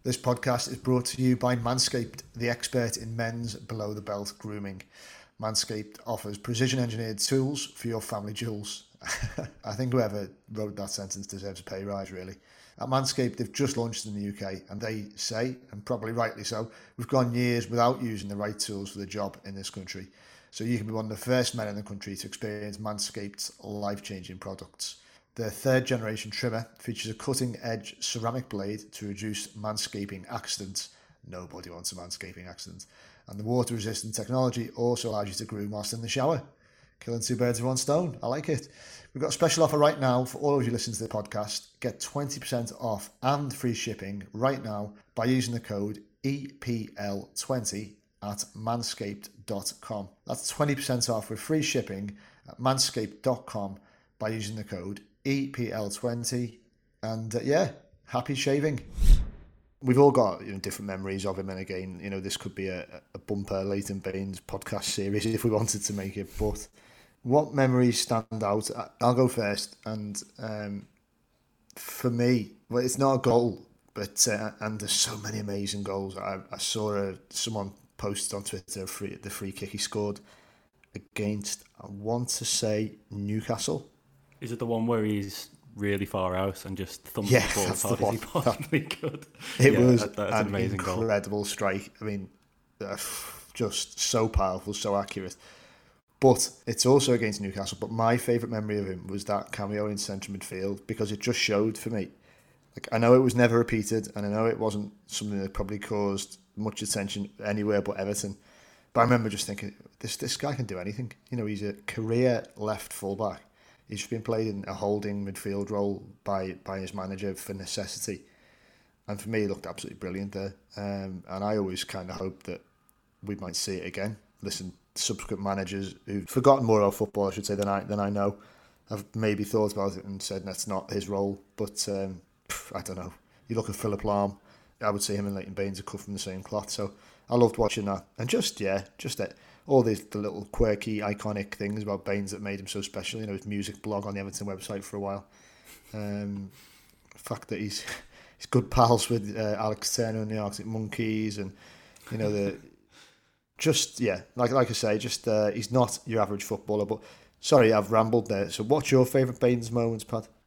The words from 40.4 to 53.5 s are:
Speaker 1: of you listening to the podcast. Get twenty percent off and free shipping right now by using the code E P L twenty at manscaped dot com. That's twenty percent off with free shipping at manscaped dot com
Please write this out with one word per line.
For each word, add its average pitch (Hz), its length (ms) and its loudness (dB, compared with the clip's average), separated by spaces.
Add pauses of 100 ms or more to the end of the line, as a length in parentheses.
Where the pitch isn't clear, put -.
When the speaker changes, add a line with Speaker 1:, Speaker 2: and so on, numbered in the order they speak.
Speaker 1:
of 117 60 2
you 117 60 2
listening 113 260 -2
to 101 60 -4
the 90 60 -6
podcast. 104 580 -4 (120)
Get - 220 -4
twenty 143 400 -6
percent 120 360 -2
off 110 340 -2 (100)
and 139 320 2
free 120 200 0
shipping 101 500 -6 (100)
right 127 280 0
now 104 320 -6 (220)
by 113 100 0
using 123 280 2
the 117 80 -4
code 104 420 -4 (200)
E 139 240 -4 (120)
P 117 380 -4
L 101 400 -6
twenty 107 580 -4 (260)
at 104 220 -6 (140)
manscaped 110 720 -4 (160)
dot 98 340 -4
com. 101 300 -8 (180)
That's - 220 -6
twenty 147 260 2
percent 123 340 0
off 110 200 0
with 110 100 -6
free 156 220 0
shipping 104 560 -2 (320)
at - 100 -18
manscaped 127 600 0
dot 127 240 0
com 98 320 -6 (420)